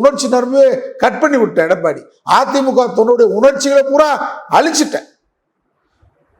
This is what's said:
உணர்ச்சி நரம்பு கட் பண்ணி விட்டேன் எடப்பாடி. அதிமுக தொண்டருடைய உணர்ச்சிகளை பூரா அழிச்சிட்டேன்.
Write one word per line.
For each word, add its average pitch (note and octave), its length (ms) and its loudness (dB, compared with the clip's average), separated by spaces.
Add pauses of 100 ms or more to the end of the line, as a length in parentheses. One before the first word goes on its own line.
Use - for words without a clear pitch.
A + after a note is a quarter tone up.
உணர்ச்சி C#4 340 0
நரம்பு B3+ 280 2 (400)
கட் A3 180 0
பண்ணி C#4+ 180 0
விட்டேன் D#3+ 280 0
எடப்பாடி. E3+ 360 -2 (340)
அதிமுக C4 480 0 (120)
தொண்டருடைய A#3 320 2 (100)
உணர்ச்சிகளை C4+ 500 2
பூரா D4 220 2 (460)
அழிச்சிட்டேன். C#4+ 520 -2 (1300)